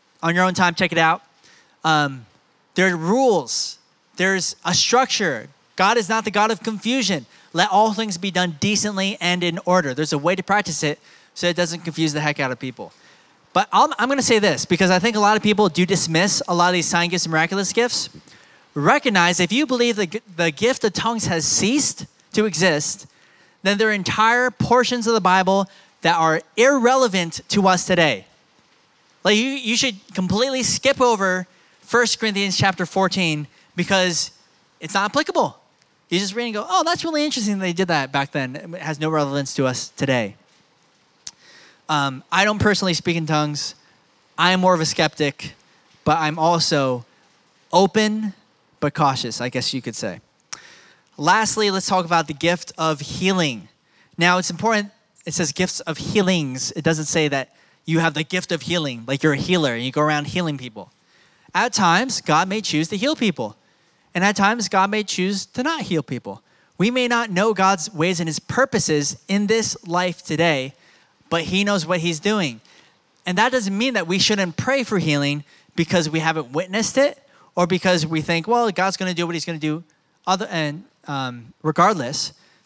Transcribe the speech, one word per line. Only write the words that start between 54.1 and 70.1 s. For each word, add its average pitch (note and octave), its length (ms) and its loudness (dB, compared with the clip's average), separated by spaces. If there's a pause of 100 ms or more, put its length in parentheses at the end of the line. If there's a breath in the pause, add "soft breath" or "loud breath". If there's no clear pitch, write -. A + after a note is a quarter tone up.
Now, F3+ 200 4
it's F3+ 120 -2
important, G#3 420 -2 (340)
it D3+ 80 -10
says D3+ 180 -2
gifts - 300 -4
of D#3+ 160 -6
healings. E3+ 720 -2
It D#3 120 -8
doesn't D#3 220 0
say D3+ 240 0
that C#3 260 -4 (300 soft breath)
you D#3+ 140 2
have E3 140 2
the D3+ 100 -4
gift F3+ 280 -4
of D3+ 120 -4
healing, C#3 420 -4
like C3+ 180 -4
you're D#3 100 4
a C3+ 40 -2
healer D3 360 0
and A#2 100 -4
you B2+ 80 -4
go D3+ 100 0
around D3+ 260 0
healing E3 300 -4
people. A2+ 340 -14 (640 soft breath)
At G#3 180 0
times, G3+ 480 2
God E3+ 300 2
may G#3+ 120 -4
choose D#3 280 -2
to G#3 80 -6
heal C#4 180 -2
people. D#3 400 -4 (580 soft breath)
And F3+ 100 0
at G3+ 120 2
times, G3+ 320 2
God G3 220 2
may G#3+ 140 -2
choose G3 440 -4
to - 160 -6
not D4+ 200 -4
heal D#3+ 200 -2
people. G#2 380 -10 (360 soft breath)
We A3 140 2
may B3 160 0
not A#3 220 0
know G3+ 240 2
God's F#3+ 400 0
ways E3+ 260 0
and E3 80 -2
his D3+ 120 -4
purposes D#3 800 0 (120)
in G3+ 180 0
this A3 300 0 (100)
life F3 360 -4